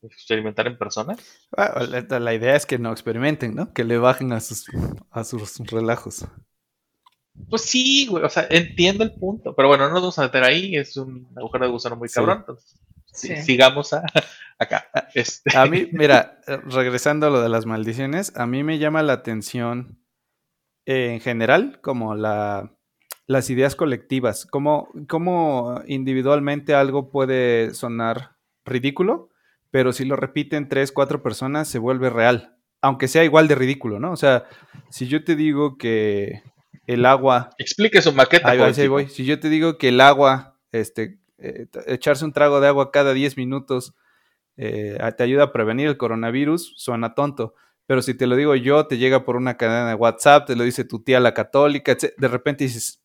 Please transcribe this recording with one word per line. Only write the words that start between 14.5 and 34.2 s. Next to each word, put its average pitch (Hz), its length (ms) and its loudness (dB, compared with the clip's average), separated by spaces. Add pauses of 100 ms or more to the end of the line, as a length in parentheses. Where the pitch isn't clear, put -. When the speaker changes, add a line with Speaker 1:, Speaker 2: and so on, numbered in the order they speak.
Speaker 1:
acá. - 340 -2
Speaker 2:
A, - 220 -4
Speaker 1:
Este. - 420 -2
Speaker 2:
a 131 80 8
mí, 170 260 0
mira, 143 560 2
eh, 139 180 -6
regresando 131 640 0
a - 40 4
lo 127 100 2
de 117 80 0
las 113 160 0
maldiciones, 117 720 -6
a 123 80 -4
mí 127 180 -4
me 156 140 -4
llama 151 240 0
la 147 120 2
atención, 120 840 -8 (880)
eh, 127 280 -2
en 113 60 -8
general, 131 600 0
como 117 340 -6
la, 104 560 -4 (540)
las 131 240 -2
ideas 135 260 0
colectivas, 127 680 -4
cómo, 147 440 -2 (200)
cómo 156 800 -2
individualmente 143 880 0
algo 139 340 0
puede 123 640 0
sonar 117 640 -6 (300)
ridículo, 139 640 -2 (420)
pero 127 200 2
si 131 140 -4
lo 135 100 -2
repiten 143 540 -6
tres, 135 240 -2
cuatro 139 280 -2
personas, 139 460 -6
se 127 120 -6
vuelve 127 300 -2
real, 117 460 0 (260)
aunque 135 280 0
sea 160 160 4
igual 156 240 6
de 147 60 6
ridículo, 131 440 -2
¿no? 170 140 -6
O - 20 -6
sea, 131 300 2 (440)